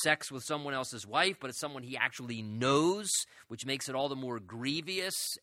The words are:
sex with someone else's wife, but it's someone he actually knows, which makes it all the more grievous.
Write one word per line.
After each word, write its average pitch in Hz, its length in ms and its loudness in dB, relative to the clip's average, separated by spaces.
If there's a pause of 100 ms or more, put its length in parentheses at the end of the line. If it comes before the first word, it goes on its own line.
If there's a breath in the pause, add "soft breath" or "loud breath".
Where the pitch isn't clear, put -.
sex 151 300 4
with 131 100 -8
someone 143 320 -2
else's 123 320 -4
wife, 165 340 2
but 135 80 -6
it's 123 120 -6
someone 139 240 -6
he 127 120 -8
actually 120 460 -2
knows, 143 640 4 (380 loud breath)
which 117 180 -8
makes 135 240 -2
it 131 60 -4
all 139 140 2
the 139 80 -2
more 123 240 -4
grievous. 151 1040 -2